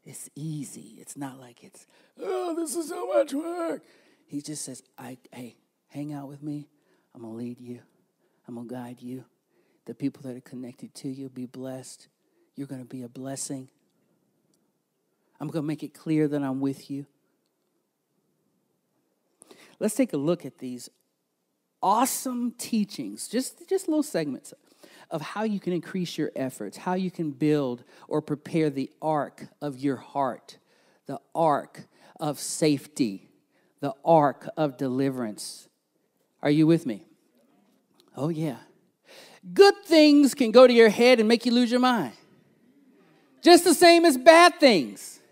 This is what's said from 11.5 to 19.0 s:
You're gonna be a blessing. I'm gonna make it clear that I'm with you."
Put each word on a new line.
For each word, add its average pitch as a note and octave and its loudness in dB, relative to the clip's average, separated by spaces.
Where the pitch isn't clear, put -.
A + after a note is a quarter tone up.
You're C#3 -12
gonna C3 -14
be B2+ -14
a A#2+ -14
blessing. C3 -12
I'm D3+ -8
gonna D3 -8
make D3+ -8
it C#3+ -14
clear D#3 -2
that C#3+ -4
I'm C3+ -6
with C3+ -6
you." C#3+ -10